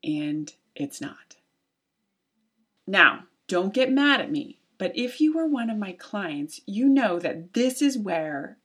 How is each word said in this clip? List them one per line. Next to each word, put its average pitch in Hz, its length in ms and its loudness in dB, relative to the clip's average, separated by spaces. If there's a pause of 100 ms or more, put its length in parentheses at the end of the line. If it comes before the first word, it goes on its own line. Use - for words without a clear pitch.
and 151 500 -4 (220)
it's - 260 -10
not. - 360 -16 (1500)
Now, 180 420 6 (200)
don't 190 260 0
get 262 200 2
mad 277 280 4
at - 120 -6
me, - 260 -6 (180)
but - 220 -4
if 247 220 -4
you 311 140 4
were 330 120 0
one 240 240 -2
of 220 80 -4
my 196 140 -6
clients, 156 720 -8
you 220 220 2
know 233 320 4
that 170 320 -6
this 254 280 0
is 277 160 0
where 160 680 -4